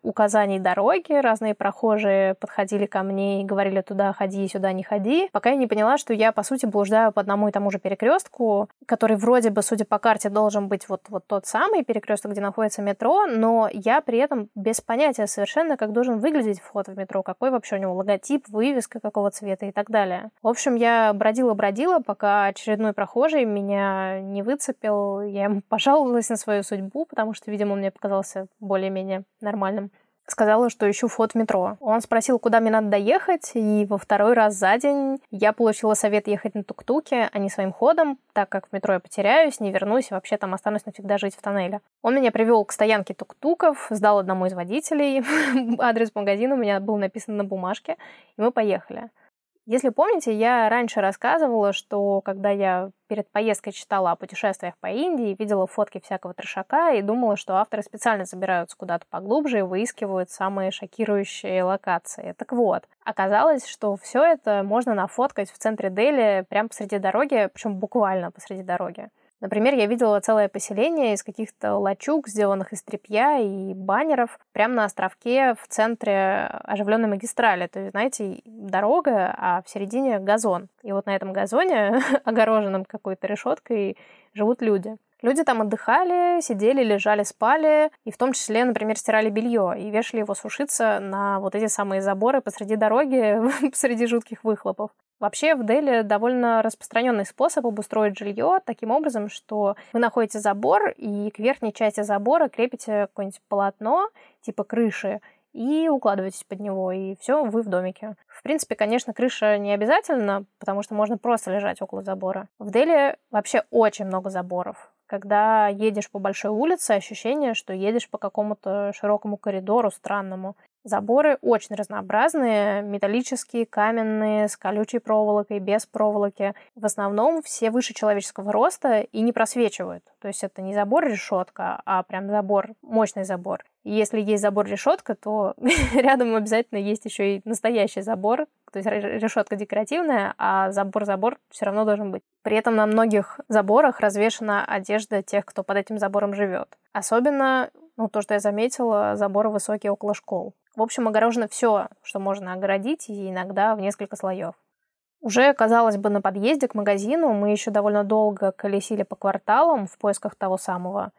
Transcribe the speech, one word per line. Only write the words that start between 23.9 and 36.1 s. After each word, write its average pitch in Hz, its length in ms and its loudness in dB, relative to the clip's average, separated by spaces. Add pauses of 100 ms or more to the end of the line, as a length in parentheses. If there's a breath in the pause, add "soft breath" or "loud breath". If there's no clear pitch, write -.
не 196 200 -6
выцепил. 208 800 -2
Я 202 220 -4
ему 202 180 0 (220)
пожаловалась 262 460 4
на 226 80 -2
свою 202 260 -2
судьбу, 196 420 -6
потому 220 280 -4
что, - 180 -12
видимо, 208 220 -2
он 196 60 -2
мне 196 120 -2
показался 196 560 -4 (140)
более-менее 190 600 -4 (180)
нормальным. 202 500 -4 (340)
Сказала, 220 440 2
что 214 200 0
ищу 208 200 -2
вход 220 240 -2
в - 20 -18
метро. 202 460 0
Он 226 180 2
спросил, 233 400 0
куда 226 220 4
мне 226 100 2
надо 220 160 2
доехать, 254 680 2
и 214 340 2
во 208 80 0
второй 202 340 4
раз 220 220 6
за 196 240 2
день 277 420 0 (120)
я 214 200 2
получила 220 440 2
совет 208 340 0